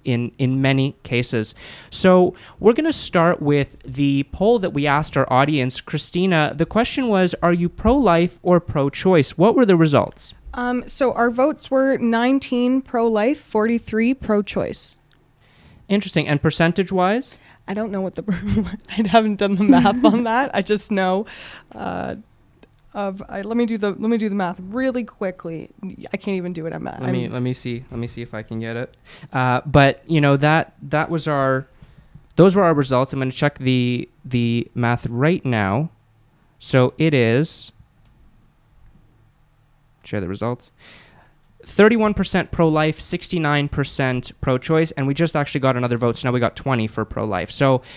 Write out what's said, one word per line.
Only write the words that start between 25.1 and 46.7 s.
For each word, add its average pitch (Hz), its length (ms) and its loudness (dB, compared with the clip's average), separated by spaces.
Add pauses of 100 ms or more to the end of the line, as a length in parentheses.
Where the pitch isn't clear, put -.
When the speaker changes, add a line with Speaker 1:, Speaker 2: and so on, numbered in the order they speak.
Speaker 2:
I 190 40 -4
can't 196 200 -4
even 180 160 -6
do 165 140 -10
it. 165 60 -8
I'm, 165 120 -10
Speaker 1:
Let - 180 -10
Speaker 2:
I'm 127 100 -2
Speaker 1:
me, 123 160 -2
let 123 140 -6
me 127 100 -2
see. 123 380 -8
Let 120 100 -10
me 117 60 -8
see 120 160 -14
if 113 120 -14
I 110 80 -10
can 113 180 -10
get 113 160 -8
it. 123 200 -10 (360)
Uh, 127 340 0
but 139 400 4
you 160 140 0
know, 143 180 4
that, 151 440 0
that 147 280 -4
was 160 180 -6
our, 135 400 0 (680)
those 180 200 8
were 202 60 4
our 170 120 4
results. 131 380 0
I'm 139 60 -6
gonna 131 140 -2
check 147 260 -2
the, 123 500 0 (160)
the 117 500 0
math 120 320 0
right 131 380 0
now. 117 460 0 (680)
So 127 380 2
it 156 160 2
is, 123 600 0 (2250)
share 107 160 -6
the 87 80 -6
results. 117 440 -8 (920)
Thirty-one 214 480 2
percent 185 380 -2
pro-life, 156 480 0
sixty-nine 147 680 -2
percent 131 600 -4 (100)
pro-choice, 160 520 0
and 135 160 -4
we 139 60 -2
just 165 200 0
actually 143 260 -4
got 131 160 2
another 123 200 0
vote, 117 200 0
so 131 120 -4
now 123 40 2
we 123 60 0
got 117 160 0
twenty 120 320 -2